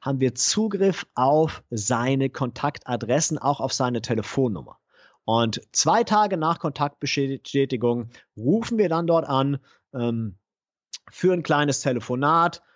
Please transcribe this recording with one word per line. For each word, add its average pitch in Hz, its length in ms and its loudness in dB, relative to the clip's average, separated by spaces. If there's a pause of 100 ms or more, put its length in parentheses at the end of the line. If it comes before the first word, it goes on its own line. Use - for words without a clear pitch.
haben 139 200 -2
wir 127 160 0
Zugriff 202 680 0 (120)
auf 151 520 2
seine 127 640 0
Kontaktadressen, 127 1080 -2
auch 139 200 0
auf 127 140 -4
seine 123 300 -2
Telefonnummer. 113 760 -2 (460)
Und 113 360 2 (120)
zwei 202 320 2
Tage 214 320 2
nach 160 240 -2
Kontaktbestätigung 135 1500 -2 (260)
rufen 214 420 0
wir 202 100 4
dann 165 200 0
dort 165 160 4
an, 139 340 2 (340)
ähm, 117 440 -4 (720)
für 180 220 0
ein 175 100 0
kleines 147 380 2
Telefonat, 143 800 0 (140)